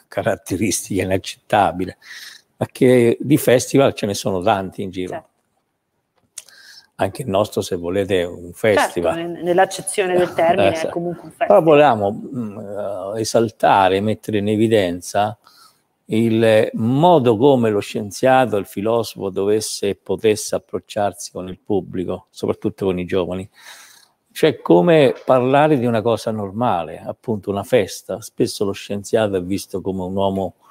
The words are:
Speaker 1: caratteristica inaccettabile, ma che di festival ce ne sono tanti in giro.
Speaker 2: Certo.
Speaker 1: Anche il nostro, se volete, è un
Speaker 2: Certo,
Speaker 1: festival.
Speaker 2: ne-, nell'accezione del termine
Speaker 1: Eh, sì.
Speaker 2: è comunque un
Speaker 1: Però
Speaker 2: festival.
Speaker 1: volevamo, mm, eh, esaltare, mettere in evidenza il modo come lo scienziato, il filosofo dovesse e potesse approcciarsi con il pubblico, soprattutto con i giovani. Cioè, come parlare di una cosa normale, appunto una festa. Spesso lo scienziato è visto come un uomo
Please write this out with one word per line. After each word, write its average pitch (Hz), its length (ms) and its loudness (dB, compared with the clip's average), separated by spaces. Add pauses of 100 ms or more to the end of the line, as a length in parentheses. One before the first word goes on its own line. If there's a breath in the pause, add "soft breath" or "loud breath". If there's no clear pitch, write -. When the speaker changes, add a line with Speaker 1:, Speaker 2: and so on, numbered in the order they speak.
Speaker 1:
caratteristica 95 960 -4
inaccettabile, 92 920 -2 (600 loud breath)
ma - 120 -4
che 123 500 4
di 139 180 2
festival 127 560 2
ce - 120 -8
ne 101 80 -4
sono 95 280 -4
tanti 95 420 -2
in 92 80 -10
giro. 92 220 -8
Speaker 2:
Certo. 160 140 -14 (1700 loud breath)
Speaker 1:
Anche 98 260 -4
il 127 80 -10
nostro, 104 320 0
se 98 160 -6
volete, 92 440 -2
è 87 40 -2
un 87 280 -12
Speaker 2:
Certo, - 40 -20
Speaker 1:
festival. 165 580 2
Speaker 2:
ne-, 170 260 -8
nell'accezione 180 760 0
del 175 160 0
termine 180 400 2
Speaker 1:
Eh, - 20 -6
sì. 160 120 -4
Speaker 2:
è - 20 -8
comunque 170 340 -8
un 160 140 -20
Speaker 1:
Però 190 220 4
Speaker 2:
festival. 165 40 4
Speaker 1:
volevamo, 139 480 4 (240)
mm, 107 220 -8 (580)
eh, 113 60 -4
esaltare, 110 800 2
mettere 107 380 -2
in 101 100 -2
evidenza 104 880 0 (760 soft breath)
il 113 640 4
modo 127 640 4
come 123 320 4
lo 101 100 0
scienziato, 117 800 0
il 95 80 -4
filosofo 104 640 -4
dovesse 101 600 -2
e 92 60 -4
potesse 101 600 -2
approcciarsi - 760 -6
con 92 160 -12
il 92 160 -12
pubblico, 92 680 -4
soprattutto - 540 -6
con 92 140 -2
i 90 60 -6
giovani. 92 440 -4 (840 loud breath)
Cioè, - 300 0
come 165 520 4 (120)
parlare 135 520 4
di 117 80 -2
una 117 160 0
cosa 113 300 -2
normale, 95 760 -4
appunto 110 440 -6
una 98 140 -4
festa. - 580 -2
Spesso - 420 -4
lo 98 80 -2
scienziato 101 640 -2
è 92 80 -2
visto 92 380 -6
come 95 220 -6
un 92 120 -6
uomo 95 400 -2 (160 loud breath)